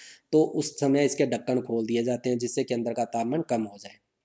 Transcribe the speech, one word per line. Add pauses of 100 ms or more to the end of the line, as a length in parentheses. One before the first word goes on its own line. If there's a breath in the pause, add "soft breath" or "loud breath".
(320 loud breath)
तो
उस
समय
इसके
ढक्कन
खोल
दिए
जाते
हैं
जिससे
कि
अंदर
का
तापमान
कम
हो
जाए, (280)